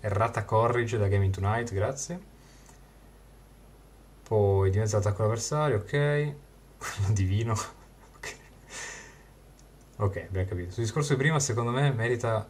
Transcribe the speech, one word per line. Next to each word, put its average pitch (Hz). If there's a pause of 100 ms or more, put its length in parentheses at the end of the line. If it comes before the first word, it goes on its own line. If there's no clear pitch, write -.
errata 107
corrige 117
da 101
Gaming 98
Tonight, 107
grazie. 143 (2000)
Poi 98
dimezza 107
l'attacco 101
all'avversario, 113
ok. 98
<laughs> 147
Quello 101
divino. 104
<laughs> - (420)
Ok. - (1600)
Ok, 98
abbiamo 92
capito. 90
Sul 117
discorso 143
di 123
prima, 147
secondo 117
me 139
merita 113